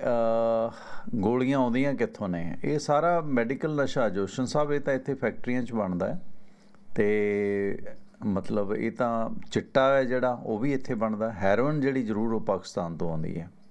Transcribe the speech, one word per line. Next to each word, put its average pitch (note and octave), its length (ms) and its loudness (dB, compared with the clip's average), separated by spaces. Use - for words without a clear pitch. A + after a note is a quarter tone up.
ਅਹ, A2+ 720 2
ਗੋਲੀਆਂ B2+ 440 2
ਆਉਂਦੀਆਂ C3 340 2
ਕਿੱਥੋਂ G#2+ 360 -2
ਨੇ? F2 340 -2
ਇਹ D3 160 0
ਸਾਰਾ D#3+ 420 2
ਮੈਡੀਕਲ C3+ 540 0
ਨਸ਼ਾ, C3+ 340 2
ਜੋਸ਼ਨ G2 360 -2
ਸਾਹਿਬ, D3 260 0
ਇਹ C#3+ 80 0
ਤਾਂ C#3 140 0
ਇੱਥੇ C3 200 -2
ਫੈਕਟਰੀਆਂ B2 500 -2
'ਚ A#2 100 -6
ਬਣਦਾ F#2+ 340 0
ਹੈ। D#3+ 140 -2
ਤੇ G2+ 800 2
ਮਤਲਬ, G2+ 500 0
ਇਹ A2+ 160 -2
ਤਾਂ A2+ 380 0
ਚਿੱਟਾ C3+ 420 2
ਹੈ C3+ 100 4
ਜਿਹੜਾ, B2+ 280 0
ਉਹ G#2+ 160 -2
ਵੀ C#3 140 0
ਇੱਥੇ C3 200 -2
ਬਣਦਾ। A2 380 0
ਹੈਰੋਇਨ G#2 500 2
ਜਿਹੜੀ, C3 220 2
ਜ਼ਰੂਰ A2 300 0
ਉਹ G#2+ 80 0
ਪਾਕਿਸਤਾਨ F2 560 -2
ਤੋਂ E2 140 0
ਆਉਂਦੀ D#2+ 280 -2
ਹੈ F2 120 -10